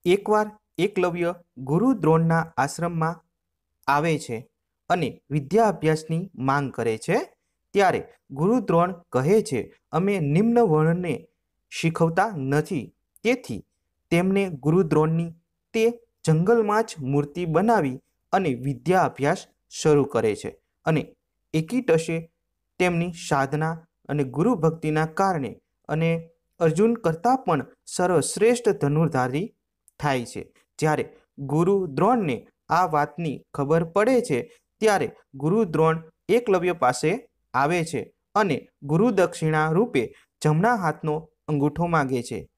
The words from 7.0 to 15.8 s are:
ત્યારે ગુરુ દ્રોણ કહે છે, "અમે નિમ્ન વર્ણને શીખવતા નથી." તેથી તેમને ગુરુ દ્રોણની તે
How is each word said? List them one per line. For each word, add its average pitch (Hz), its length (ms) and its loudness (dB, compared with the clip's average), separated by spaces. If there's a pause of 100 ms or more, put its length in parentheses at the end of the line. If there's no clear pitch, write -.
ત્યારે 190 400 2 (180)
ગુરુ 180 300 0
દ્રોણ 180 340 0 (180)
કહે 185 300 2
છે, 123 320 -6 (180)
"અમે 190 260 0
નિમ્ન 185 400 2
વર્ણને 170 720 0 (420)
શીખવતા 165 680 0
નથી." 143 580 -4 (280)
તેથી 226 440 -2 (440)
તેમને 190 380 0
ગુરુ 160 340 0
દ્રોણની 160 500 0 (400)
તે 233 280 0 (240)